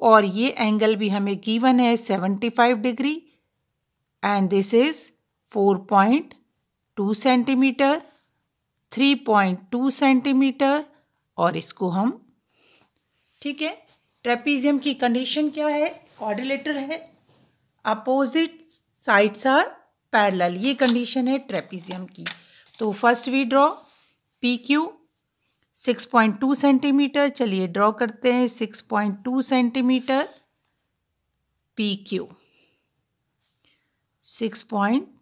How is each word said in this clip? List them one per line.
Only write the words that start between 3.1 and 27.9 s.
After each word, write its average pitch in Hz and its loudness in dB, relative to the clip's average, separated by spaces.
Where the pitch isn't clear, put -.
and 196 0
this 196 0
is 311 2
four 196 0
point 214 2
two 208 -2
सेंटीमीटर, 269 2
थ्री 277 2
पॉइंट 196 2
टू 247 -2
सेंटीमीटर 269 2
और 170 0
इसको 180 -6
हम, 196 -2
ठीक 285 -8
है, 311 -4
ट्रेपेजियम 262 0
की 277 -2
कंडीशन 262 -2
क्या 302 -4
है? 302 0
क्वाड्रिलेटरल 269 -6
है, 277 -8
अपोजिट 262 -2
साइड्स - 0
आर 285 4
पैरेलल, 185 0
ये 277 0
कंडीशन 240 0
है 269 0
ट्रेपेजियम 185 -10
की। 165 -16
तो 220 -2
फर्स्ट 240 2
वी 269 0
ड्रॉ 269 4
पी 247 2
क्यू 302 0
सिक्स - -2
पॉइंट 220 2
टू 269 0
सेंटीमीटर। 277 2
चलिए 196 -2
ड्रॉ 202 2